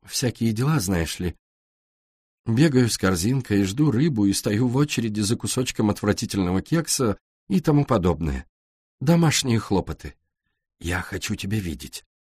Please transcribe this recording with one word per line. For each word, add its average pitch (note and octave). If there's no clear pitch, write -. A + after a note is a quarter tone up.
всякие A2+
дела, C#3
знаешь F2+
ли. F2
Бегаю B2+
с -
корзинкой, G2+
жду C3
рыбу A#2
и G2
стою A2+
в A#2+
очереди A2+
за G#2
кусочком A2+
отвратительного G2
кекса C#3
и F#3+
тому D3
подобное. E2
Домашние C#3+
хлопоты. -
Я F2
хочу G2+
тебя G2
видеть. E2+